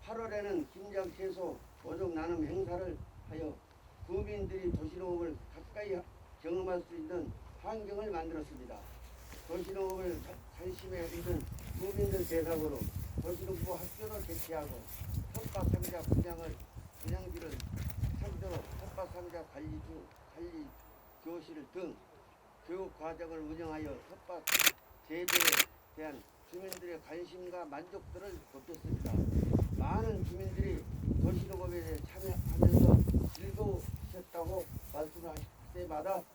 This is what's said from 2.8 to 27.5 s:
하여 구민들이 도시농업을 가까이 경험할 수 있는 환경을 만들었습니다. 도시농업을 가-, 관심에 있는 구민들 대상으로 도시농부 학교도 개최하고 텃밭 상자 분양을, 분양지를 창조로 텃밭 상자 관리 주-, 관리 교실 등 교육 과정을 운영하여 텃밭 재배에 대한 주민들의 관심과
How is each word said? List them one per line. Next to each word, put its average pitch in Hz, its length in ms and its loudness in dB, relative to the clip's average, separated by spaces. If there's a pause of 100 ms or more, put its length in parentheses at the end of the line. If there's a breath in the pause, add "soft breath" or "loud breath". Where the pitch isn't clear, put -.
하여 156 240 -4 (540)
구민들이 185 640 0
도시농업을 170 640 -2 (180)
가까이 190 460 -4 (420)
경험할 180 460 0
수 339 80 -10
있는 180 360 -2 (300)
환경을 208 500 -4
만들었습니다. 151 640 -4 (720)
도시농업을 185 760 0
가-, - 100 -10 (240)
관심에 180 500 -4
있는 170 340 0 (380)
구민들 185 480 2
대상으로 156 520 2 (420)
도시농부 180 520 -2
학교도 165 540 -6
개최하고 160 540 -4 (520)
텃밭 214 380 2
상자 180 300 0
분양을, 170 540 4 (480)
분양지를 170 480 -2 (680)
창조로 190 320 -2 (260)
텃밭 190 320 -6
상자 175 320 -8 (100)
관리 151 160 -8 (120)
주-, 156 240 -10 (300)
관리 165 300 -8 (580)
교실 160 500 -8
등 170 220 -4 (720)
교육 185 320 -4
과정을 160 400 -4
운영하여 156 560 -4 (320)
텃밭 175 160 -8 (640)
재배에 170 180 -2 (680)
대한 151 280 -8 (280)
주민들의 175 500 -6
관심과 175 640 -8